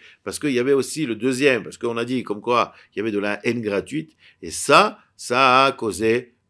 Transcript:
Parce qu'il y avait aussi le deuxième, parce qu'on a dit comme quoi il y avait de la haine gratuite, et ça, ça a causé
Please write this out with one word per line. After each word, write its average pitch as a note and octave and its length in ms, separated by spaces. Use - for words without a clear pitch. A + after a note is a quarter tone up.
Parce G2 160
qu'il D3 100
y B2 80
avait B2 140
aussi C#3 340
le A2+ 80
deuxième, B2+ 480
parce - 160
qu'on A#2 180
a A#2 80
dit B2 200
comme G#2 160
quoi A#2 320
il - 60
y - 20
avait A2 120
de G2+ 80
la G#2 260
haine A#2+ 140
gratuite, G#2+ 560
et E2+ 80
ça, E3+ 480
ça C3 500
a C3+ 60
causé A2+ 640